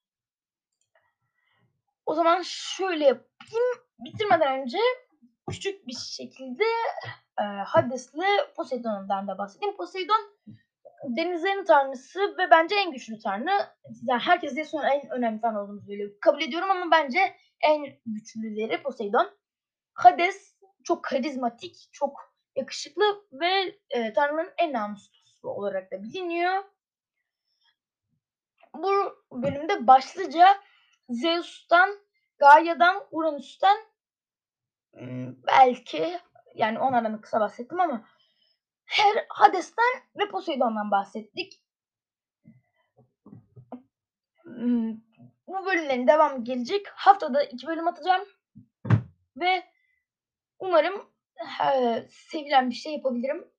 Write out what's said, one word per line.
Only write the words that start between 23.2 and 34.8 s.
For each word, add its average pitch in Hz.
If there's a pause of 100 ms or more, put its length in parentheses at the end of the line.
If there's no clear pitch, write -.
ve, 359 (120)
e, 226
tanrıların 302
en 330
namuslusu -
olarak 196
da 196
biliniyor. 349 (2000)
Bu 392 (160)
bölümde 277
başlıca 339 (480)
Zeus'tan, 339 (400)
Gaia'dan, 330
Uranüs'ten, 320 (1200)